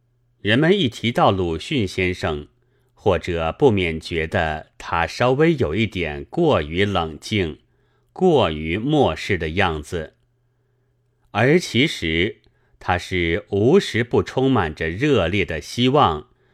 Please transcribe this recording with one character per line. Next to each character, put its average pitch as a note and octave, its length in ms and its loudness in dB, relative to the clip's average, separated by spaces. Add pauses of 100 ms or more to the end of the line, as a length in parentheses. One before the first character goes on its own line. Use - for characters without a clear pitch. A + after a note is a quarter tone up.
(400)
人 G#2+ 180 2
们 D#3+ 200 4
一 E3 100 0
提 A2+ 240 -4
到 D3 180 4
鲁 F2+ 300 0
迅 B2 260 -2
先 F2+ 280 -2
生， D2+ 340 -4 (460)
或 F2+ 260 0
者 E2 320 -4
不 C#3 180 4
免 F2 300 0
觉 D#2+ 260 -4
得 D#2+ 520 -4
他 E2+ 280 -2
稍 B2 280 0
微 D#3+ 240 2
有 E2 180 -2
一 A2+ 100 0
点 D2+ 380 -6
过 C#3 380 0
于 E2 240 -2
冷 E2+ 340 -2
静、 F2 400 -4 (520)
过 C#3 400 2
于 D#2+ 260 -4
漠 B2 380 2
视 G2 220 -4
的 D#2+ 140 -4
样 E2+ 300 0
子， D#2 340 -10 (1160)
而 B2+ 260 4
其 C#3+ 300 0
实 E2+ 540 -2 (360)
他 - 180 -2
是 F2 540 -2
无 A#2 300 4
时 A2+ 240 -2
不 A2+ 180 0
充 C3+ 300 0
满 F2 240 0
着 E2 120 -4
热 G#2 400 0
烈 F#2+ 160 0
的 D#2+ 160 -6
希 B2 300 -2
望， G#2+ 400 2 (240)